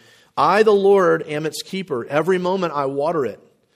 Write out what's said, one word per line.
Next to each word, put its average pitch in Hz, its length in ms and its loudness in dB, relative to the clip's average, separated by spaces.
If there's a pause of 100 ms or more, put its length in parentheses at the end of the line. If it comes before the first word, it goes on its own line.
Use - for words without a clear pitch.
(360)
"I, 170 260 2
the 214 120 6
Lord, 196 520 4
am 151 200 -6
its 151 160 -8
keeper. 180 420 -8
Every 160 320 0
moment 180 380 -2
I 143 100 -2
water 143 400 -2
it. 101 160 -8 (360)